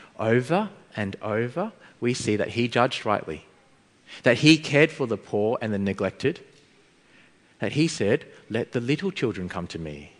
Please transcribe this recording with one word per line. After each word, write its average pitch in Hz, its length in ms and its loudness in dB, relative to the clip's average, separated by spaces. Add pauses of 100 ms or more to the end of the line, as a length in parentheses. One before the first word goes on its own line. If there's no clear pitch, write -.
(200)
over 127 500 2 (280)
and 98 240 -4
over, 123 500 -4 (300)
we 120 120 0
see 107 220 0
that 101 140 -2
he 117 180 0
judged 123 380 0
rightly, 87 400 -2 (800)
that 120 160 4
he 156 180 8
cared 156 340 4
for 139 160 -4
the 107 100 -2
poor 107 440 -2
and 110 120 -2
the 98 60 0
neglected, 98 640 -2 (1160)
that 104 120 -4
he 156 160 2
said, 135 380 0 (240)
"Let 113 240 -4
the 123 80 0
little 151 300 -2
children 95 360 -4
come 87 200 -8
to - 120 -10
me." 76 400 -12